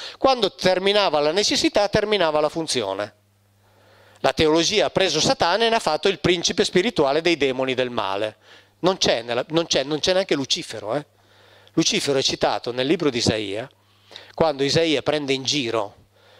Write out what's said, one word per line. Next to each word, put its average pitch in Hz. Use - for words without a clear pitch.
Quando 247
terminava 185
la 147
necessità, 208
terminava 196
la 151
funzione. 104
La 135
teologia 160
ha -
preso 160
Satana 202
e 233
ne 226
ha 226
fatto 156
il 190
principe 175
spirituale 165
dei 170
demoni 131
del 127
male. 107
Non 180
c'è 143
nella, 120
non 160
c'è, 147
non 147
c'è 185
neanche 185
Lucifero, 120
eh. 151
Lucifero 160
è 131
citato 131
nel 127
libro 165
di 120
Isaia, 110
quando 147
Isaia 143
prende 143
in 135
giro 113